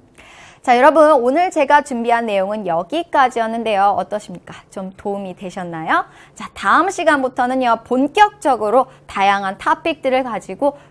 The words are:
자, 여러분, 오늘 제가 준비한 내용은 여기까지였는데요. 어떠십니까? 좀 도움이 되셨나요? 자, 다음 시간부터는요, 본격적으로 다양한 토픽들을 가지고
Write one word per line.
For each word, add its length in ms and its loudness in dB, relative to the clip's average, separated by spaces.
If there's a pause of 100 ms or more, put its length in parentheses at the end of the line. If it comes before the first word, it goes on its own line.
(640)
자, 140 2
여러분, 360 6
오늘 400 2
제가 300 2
준비한 440 -2
내용은 400 -2
여기까지였는데요. 1300 -2
어떠십니까? 540 -10 (160)
좀 280 -12
도움이 400 -8
되셨나요? 720 -6 (280)
자, 200 -18
다음 360 2
시간부터는요, 960 0
본격적으로 1000 0 (200)
다양한 520 -2
토픽들을 680 -2
가지고 520 -6 (140)